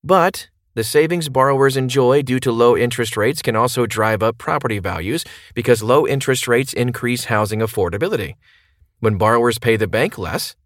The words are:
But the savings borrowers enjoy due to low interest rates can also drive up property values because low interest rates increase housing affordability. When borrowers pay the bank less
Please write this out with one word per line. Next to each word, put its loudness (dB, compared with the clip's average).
But 0
the -4
savings 0
borrowers 2
enjoy 2
due -2
to -2
low 4
interest -2
rates 0
can -2
also 0
drive 0
up 0
property -4
values -6
because 2
low 2
interest -2
rates 0
increase -4
housing -2
affordability. -4
When 0
borrowers 2
pay 2
the 0
bank -2
less -8